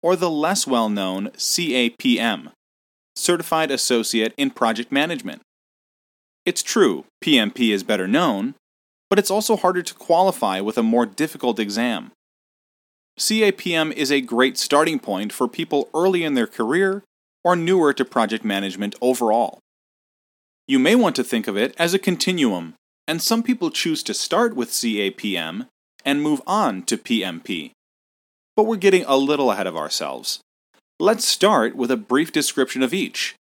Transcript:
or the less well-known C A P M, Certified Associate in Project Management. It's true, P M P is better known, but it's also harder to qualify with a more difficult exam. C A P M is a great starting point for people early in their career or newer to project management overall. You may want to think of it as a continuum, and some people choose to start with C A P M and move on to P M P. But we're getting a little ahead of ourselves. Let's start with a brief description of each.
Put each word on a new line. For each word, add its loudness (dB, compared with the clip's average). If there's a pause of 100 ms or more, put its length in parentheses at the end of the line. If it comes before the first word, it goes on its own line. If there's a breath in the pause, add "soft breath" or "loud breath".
or 2
the 0
less 0
well-known -2
C -2
A 2
P 0
M, -4 (640)
Certified 0
Associate 0
in -2
Project -2
Management. -4 (1040)
It's -2
true, 2 (160)
P 4
M 2
P 0
is 0
better -2
known, 0 (540)
but 4
it's -2
also 0
harder 0
to -10
qualify 2
with -2
a 2
more 4
difficult -4
exam. -4 (1040)
C 0
A 4
P -6
M 0
is -2
a 4
great 0
starting 2
point -4
for -2
people -2
early 0
in -2
their 2
career -2 (380)
or 4
newer 4
to 0
project -2
management -4
overall. 0 (1080)
You 2
may 6
want 2
to -2
think -2
of -4
it 0
as 0
a 2
continuum, -2 (320)
and -4
some 0
people -2
choose -2
to -6
start 0
with -4
C -2
A 0
P -4
M -6 (360)
and 0
move 0
on 0
to -2
P -2
M -8
P. -8 (840)
But 4
we're 0
getting 6
a 4
little 2
ahead -2
of -6
ourselves. -6 (600)
Let's 2
start 2
with 0
a 2
brief 0
description 0
of 0
each. -6